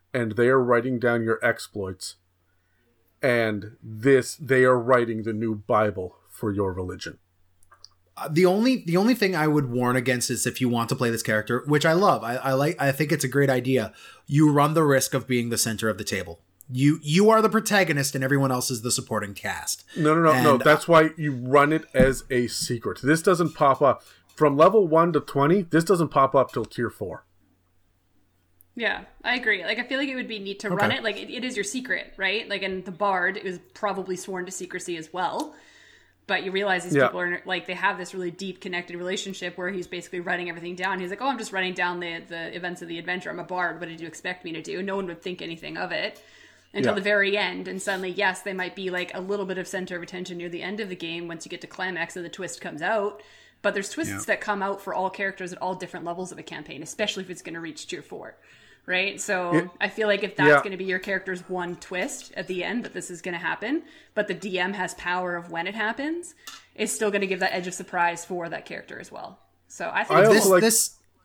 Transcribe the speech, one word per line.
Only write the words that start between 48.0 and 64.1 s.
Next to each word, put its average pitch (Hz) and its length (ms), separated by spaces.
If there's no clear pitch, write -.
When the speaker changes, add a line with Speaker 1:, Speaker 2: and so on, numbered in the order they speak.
Speaker 3:
yes, 185 320
they 202 100
might 185 220
be, 185 160
like, 180 240
a 185 60
little 196 260
bit 185 100
of 180 120
center 185 260
of 175 80
attention 180 340
near 170 120
the 170 140
end 202 180
of 208 80
the 185 80
game 170 320
once 165 180
you - 20
get 175 120
to 160 80
climax 180 480
and 175 80
the 170 40
twist 170 320
comes 156 220
out. 208 400
But 202 120
there's 196 140
twists 294 240
Speaker 2:
Yeah. 196 140
Speaker 3:
that 208 140
come 196 240
out 196 180
for 180 120
all 185 160
characters 190 420
at 180 100
all 185 140
different 175 280
levels 175 280
of 147 60
a 156 40
campaign, 147 400
especially 202 400
if 185 80
it's 175 120
gonna 165 180
reach 160 260
tier - 160
four. - 340
Right? 185 320
So 180 320
Speaker 1:
Yeah. 175 160
Speaker 3:
I 202 80
feel 214 180
like 202 160
if 196 140
that's - 120
Speaker 1:
Yeah. 143 140
Speaker 3:
gonna 196 140
be 185 80
your 185 160
character's 185 480
one 175 260
twist - 640
at 180 100
the 180 160
end, 202 220
that - 80
this 180 180
is 170 100
gonna 175 160
happen, 208 460